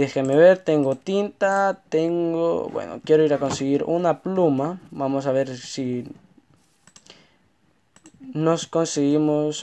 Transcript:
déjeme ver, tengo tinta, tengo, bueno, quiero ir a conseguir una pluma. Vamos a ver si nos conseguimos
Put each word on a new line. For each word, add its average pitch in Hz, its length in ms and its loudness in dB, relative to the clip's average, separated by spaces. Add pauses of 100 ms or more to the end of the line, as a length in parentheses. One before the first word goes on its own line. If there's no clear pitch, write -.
déjeme 135 340 0
ver, 180 240 8
tengo 143 380 0
tinta, 196 920 -2
tengo, 165 800 -2
bueno, 98 340 -10
quiero 156 200 4
ir 147 100 2
a 135 40 2
conseguir 139 460 -2
una 165 360 -2
pluma. 175 600 0 (100)
Vamos 139 360 -4
a 135 60 0
ver 131 240 -2
si 123 520 -8 (2250)
nos 160 340 0
conseguimos 151 960 0